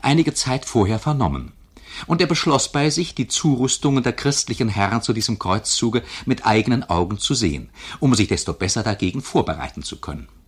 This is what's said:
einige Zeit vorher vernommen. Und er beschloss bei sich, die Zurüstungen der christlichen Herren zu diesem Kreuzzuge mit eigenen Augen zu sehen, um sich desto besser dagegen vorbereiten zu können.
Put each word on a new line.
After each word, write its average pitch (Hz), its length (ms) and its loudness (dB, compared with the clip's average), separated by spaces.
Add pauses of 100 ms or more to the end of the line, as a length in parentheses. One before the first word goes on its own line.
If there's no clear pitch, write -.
einige 147 320 4
Zeit 131 320 -2
vorher 107 360 2
vernommen. 90 540 -2 (520)
Und 170 140 0
er 180 80 4
beschloss - 420 2
bei 151 200 2
sich, 170 260 -4
die 123 100 -2
Zurüstungen 135 800 2
der 123 80 2
christlichen 120 560 0
Herren 101 340 0
zu - 100 -2
diesem 107 280 -2
Kreuzzuge 107 640 0 (220)
mit 127 200 0
eigenen 113 380 2
Augen 87 340 0
zu - 160 0
sehen, 80 360 -2 (280)
um 131 160 4
sich 101 140 2
desto - 240 -2
besser 98 320 -2
dagegen 98 360 -2
vorbereiten 80 600 -4
zu - 140 -12
können. 78 320 -12 (200)